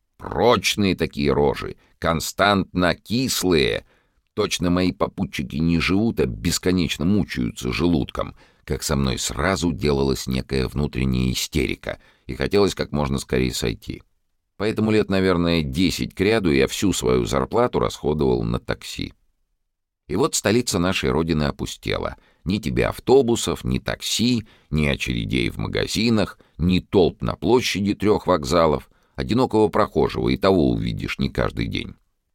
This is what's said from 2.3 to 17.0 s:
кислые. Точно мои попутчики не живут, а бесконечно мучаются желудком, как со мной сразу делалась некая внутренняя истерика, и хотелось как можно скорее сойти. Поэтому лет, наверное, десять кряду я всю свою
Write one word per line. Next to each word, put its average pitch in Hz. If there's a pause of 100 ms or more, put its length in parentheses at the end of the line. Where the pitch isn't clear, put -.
кислые. 87 (500)
Точно 90
мои 90
попутчики -
не 82
живут, 98
а 71
бесконечно 80
мучаются 64
желудком, 82 (300)
как 73
со 73
мной 65
сразу 87
делалась 67
некая 64
внутренняя 64
истерика, - (260)
и 64
хотелось 90
как 71
можно 69
скорее 64
сойти. - (540)
Поэтому 110
лет, 107
наверное, 87
десять 69
кряду 98
я 67
всю 92
свою 62